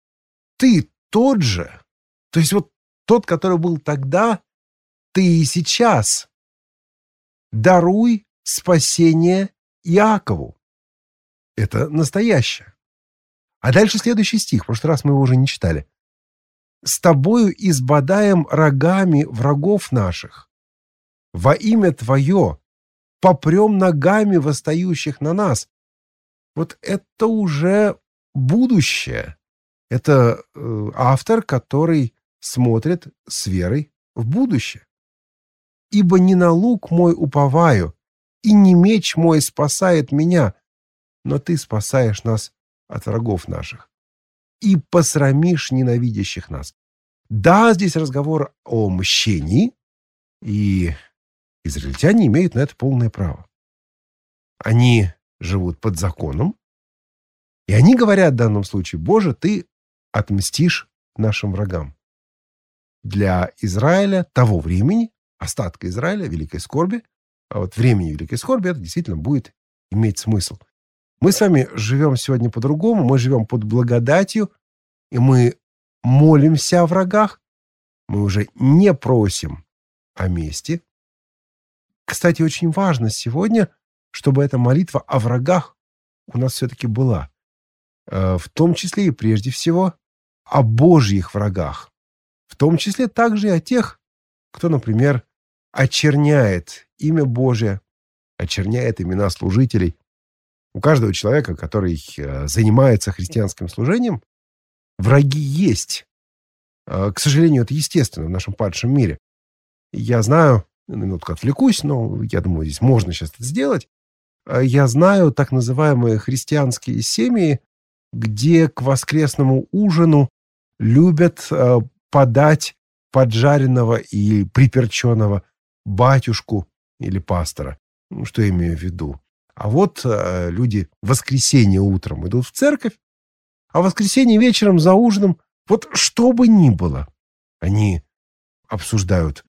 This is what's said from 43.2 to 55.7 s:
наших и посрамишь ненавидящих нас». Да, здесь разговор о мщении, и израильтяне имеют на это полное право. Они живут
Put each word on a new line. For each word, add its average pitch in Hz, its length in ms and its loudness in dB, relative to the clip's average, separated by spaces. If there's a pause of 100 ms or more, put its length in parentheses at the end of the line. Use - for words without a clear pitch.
наших - 420 -12 (720)
и 196 160 2
посрамишь 151 960 0
ненавидящих 120 800 -4
нас». 69 240 -14 (560)
Да, 180 420 4
здесь 180 240 -2
разговор 143 580 -4 (100)
о 110 260 -2
мщении, 95 800 0 (720)
и 98 520 -2 (720)
израильтяне 135 640 0
имеют 165 280 0
на 139 60 -2
это 139 160 -4
полное 123 320 -2
право. - 400 -8 (1080)
Они 113 520 2 (300)
живут 87 400 -6